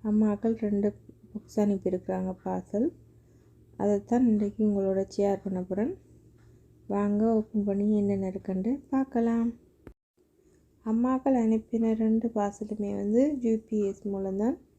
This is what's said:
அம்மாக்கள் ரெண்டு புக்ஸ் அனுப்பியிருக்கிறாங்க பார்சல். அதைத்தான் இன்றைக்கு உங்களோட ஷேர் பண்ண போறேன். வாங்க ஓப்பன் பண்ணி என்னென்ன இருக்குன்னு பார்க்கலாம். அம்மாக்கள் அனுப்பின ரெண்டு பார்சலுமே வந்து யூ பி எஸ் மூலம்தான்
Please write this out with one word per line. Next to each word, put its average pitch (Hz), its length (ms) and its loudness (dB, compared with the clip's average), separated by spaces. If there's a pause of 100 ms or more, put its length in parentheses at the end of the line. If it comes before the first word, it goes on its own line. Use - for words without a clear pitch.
(100)
அம்மாக்கள் 214 540 2
ரெண்டு 208 240 0 (440)
புக்ஸ் - 320 -8
அனுப்பியிருக்கிறாங்க 185 680 -2 (120)
பார்சல். 190 440 -2 (880)
அதைத்தான் 208 540 0
இன்றைக்கு 208 380 0
உங்களோட 196 360 0 (120)
ஷேர் 196 280 0
பண்ண 185 240 -4
போறேன். 214 240 -2 (960)
வாங்க 202 340 0 (120)
ஓப்பன் 214 340 0
பண்ணி 202 180 0 (140)
என்னென்ன 196 320 0
இருக்குன்னு 196 420 -4 (200)
பார்க்கலாம். 233 540 0 (1400)
அம்மாக்கள் 254 580 2
அனுப்பின 220 500 2 (100)
ரெண்டு 220 300 2
பார்சலுமே 208 580 -4 (100)
வந்து 220 220 4 (220)
யூ 226 80 4 (140)
பி 214 180 -2
எஸ் 196 220 -6
மூலம்தான் 196 500 -2 (200)